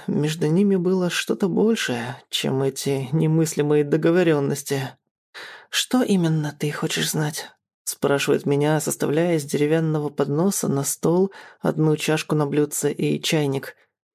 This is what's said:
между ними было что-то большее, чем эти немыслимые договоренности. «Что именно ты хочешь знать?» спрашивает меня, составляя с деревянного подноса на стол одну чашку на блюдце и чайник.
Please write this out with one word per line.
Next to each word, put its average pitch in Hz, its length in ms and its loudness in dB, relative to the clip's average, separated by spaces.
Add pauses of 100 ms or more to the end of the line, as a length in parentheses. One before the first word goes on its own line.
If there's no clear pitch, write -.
между 156 400 -2
ними 196 300 4
было 180 320 0
что-то - 400 -2
большее, 131 680 0 (120)
чем 135 340 -2
эти 135 500 -2
немыслимые 156 720 2
договоренности. 151 1080 0 (800)
«Что - 320 0
именно 160 540 2
ты 147 140 -4
хочешь 156 400 -4
знать?» 151 380 -4 (420)
спрашивает 139 560 0
меня, 147 340 2
составляя 165 580 0
с 143 60 -4
деревянного 151 640 0
подноса 147 600 0
на 139 160 0
стол 180 480 0 (280)
одну 151 360 2
чашку 156 380 -2
на 151 120 2
блюдце 147 460 0
и 147 280 -2
чайник. 143 560 -2 (380)